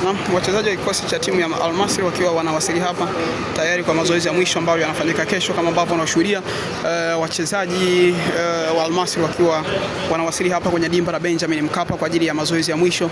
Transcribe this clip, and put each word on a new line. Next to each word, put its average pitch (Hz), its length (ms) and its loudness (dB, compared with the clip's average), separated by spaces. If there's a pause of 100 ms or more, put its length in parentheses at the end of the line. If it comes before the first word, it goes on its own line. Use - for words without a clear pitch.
Naam, 190 140 0 (180)
wachezaji 190 340 0
wa 196 60 0
kikosi 190 300 -4
cha 175 140 -2
timu 185 200 0
ya 165 80 0 (180)
Al 165 80 0
Masry 196 300 0
wakiwa 180 280 0
wanawasili 165 480 0
hapa 175 280 -2 (480)
tayari 170 280 0
kwa 165 100 2
mazoezi 165 340 2
ya 156 60 0
mwisho 180 260 2
ambayo 165 220 2
yanafanyika 156 440 0
kesho, 180 280 0
kama 170 160 2
ambavyo 170 260 2
unashuhudia, 170 460 2 (460)
eh, 165 340 -2
wachezaji, 180 880 0
eh, 165 680 0
wa 165 80 2
Al 165 60 0
Masry 175 320 0
wakiwa 160 400 2 (480)
wanawasili 165 380 0
hapa 175 200 0
kwenye 170 200 0
dimba 175 220 0
la 160 80 -2
Benjamin 160 420 0
Mkapa 160 340 -2
kwa 160 120 -2
ajili 165 180 2
ya 156 80 0
mazoezi 160 380 0
ya 156 60 0
mwisho 175 340 2